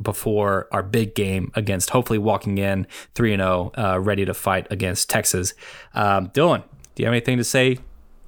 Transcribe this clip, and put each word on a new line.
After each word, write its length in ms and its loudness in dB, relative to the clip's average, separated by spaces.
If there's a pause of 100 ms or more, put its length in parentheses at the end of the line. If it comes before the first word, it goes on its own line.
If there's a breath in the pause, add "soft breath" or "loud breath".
before 720 0
our 120 0
big 320 0
game 400 -2
against, 360 -2
hopefully 280 2
walking 380 0
in 300 0 (280 loud breath)
three 160 2
and 100 0
oh, 360 0
uh, 220 0
ready 260 0
to 80 -4
fight 360 -2
against 400 -4
Texas. 440 0 (400 loud breath)
Um, 360 2
Dylan, 340 2 (320)
do 80 -2
you 20 2
have 80 2
anything 240 0
to 80 0
say 320 4 (500)